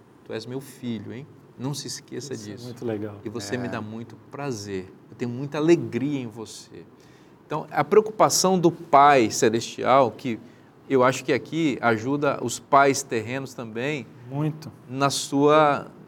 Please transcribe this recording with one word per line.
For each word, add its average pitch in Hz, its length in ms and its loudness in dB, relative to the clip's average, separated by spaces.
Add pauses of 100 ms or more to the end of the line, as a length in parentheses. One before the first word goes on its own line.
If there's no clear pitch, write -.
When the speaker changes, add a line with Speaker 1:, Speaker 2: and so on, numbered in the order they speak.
(260)
Speaker 1:
"Tu 113 80 -12
és 110 120 -10
meu 127 140 -10
filho, 110 540 -10
hein? 131 120 -14 (320)
Não 131 160 -6
se 139 140 -10
esqueça - 460 -12
Speaker 2:
Isso 107 160 -12
é 104 40 -12
Speaker 1:
disso. 117 120 -16
Speaker 2:
muito 120 200 -12
legal. 104 380 -6
Speaker 1:
E 113 60 -10
você 107 280 -8
me 123 100 -8
Speaker 3:
É. - 20 -8
Speaker 1:
dá 117 120 -6
muito 110 340 -14 (160)
prazer. 104 600 -8 (180)
Eu 104 60 -20
tenho 120 160 -8
muita 139 260 -10
alegria 143 640 0
em 123 80 -8
você." 107 560 -16 (640)
Então, 156 260 -8
a 156 120 2
preocupação 190 760 4
do 170 120 4
Pai 139 580 6
Celestial, 113 840 2
que 113 280 -8 (500)
eu 131 140 4
acho 127 200 2
que - 80 -2
aqui 151 500 -2
ajuda 123 600 0
os 120 160 -6
pais 139 440 4
terrenos 127 500 -6
também 120 520 -8 (240)
Speaker 2:
Muito. 143 420 -6 (180)
Speaker 1:
na 135 200 -2
sua, 143 800 2 (200)